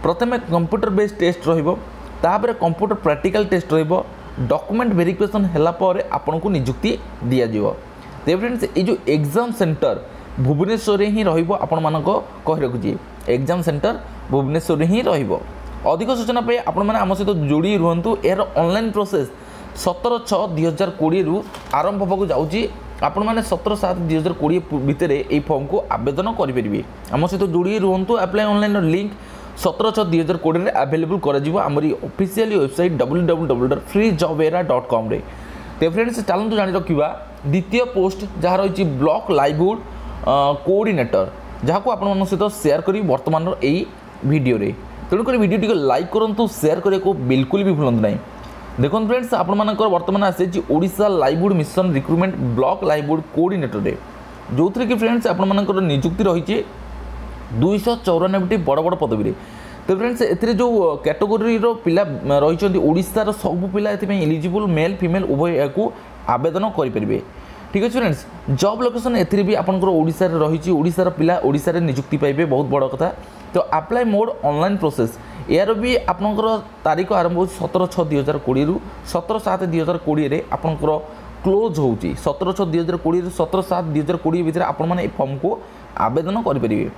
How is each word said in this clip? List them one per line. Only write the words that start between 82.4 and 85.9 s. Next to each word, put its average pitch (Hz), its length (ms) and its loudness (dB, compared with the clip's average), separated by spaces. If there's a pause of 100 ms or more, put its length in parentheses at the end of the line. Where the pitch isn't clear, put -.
ଛଅ 202 140 0
ଦୁଇ 165 100 2
ହଜାର 170 220 -2
କୋଡ଼ିଏରୁ 175 260 0 (100)
ସତର 180 200 0 (100)
ସାତ 180 140 0 (100)
ଦୁଇ 151 100 2
ହଜାର 170 200 -2
କୋଡ଼ିଏ 170 240 0
ଭିତରେ 170 240 0
ଆପଣମାନେ 175 320 -2
ଏହି - 140 -4
ଫର୍ମକୁ 139 320 -2 (480)